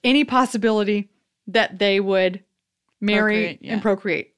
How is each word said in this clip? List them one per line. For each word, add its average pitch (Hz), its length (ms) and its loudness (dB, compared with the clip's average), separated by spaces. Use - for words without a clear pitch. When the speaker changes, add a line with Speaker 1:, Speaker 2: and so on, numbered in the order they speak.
Speaker 1:
any 269 200 4
possibility 214 880 0
that 196 320 -2
they 196 200 2
would 190 440 0
marry 208 340 2
Speaker 2:
Procreate, 214 280 -4
yeah. - 100 -10
Speaker 1:
and 208 80 -4
procreate. 196 560 -2